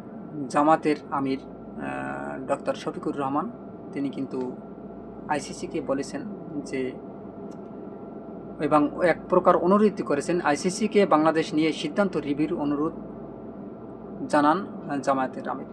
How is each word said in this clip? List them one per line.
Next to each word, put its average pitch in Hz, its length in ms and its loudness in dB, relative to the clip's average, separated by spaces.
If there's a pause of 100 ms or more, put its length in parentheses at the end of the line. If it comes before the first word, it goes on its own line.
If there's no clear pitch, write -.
(500)
জামাতের 151 460 6 (160)
আমির, 135 300 0
আহ, 71 1040 -8
ডক্টর 139 260 0
শফিকুর 156 420 -4
রহমান, 143 340 0 (440)
তিনি 139 160 -2
কিন্তু 131 420 -4 (760)
আইসিসিকে 151 540 -4
বলেছেন 135 400 -2 (440)
যে, 131 260 -2 (1700)
এবং 147 300 4 (140)
এক 160 140 6 (120)
প্রকার 180 280 8
অনুরোধ 196 440 6
করেছেন, 170 400 2
"আইসিসিকে 190 640 4
বাংলাদেশ 160 480 6
নিয়ে 156 200 4
সিদ্ধান্ত 180 440 2
রিভিউর 151 440 0
অনুরোধ 147 320 2 (1400)
জানান 156 380 4 (340)
জামায়াতের 131 480 0
আমির।" 139 240 -6